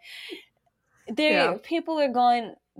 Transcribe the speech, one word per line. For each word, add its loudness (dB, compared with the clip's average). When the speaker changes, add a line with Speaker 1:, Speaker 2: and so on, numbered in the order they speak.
Speaker 1:
there, 0
Speaker 2:
Yeah. 2
Speaker 1:
people -4
are 2
going, 2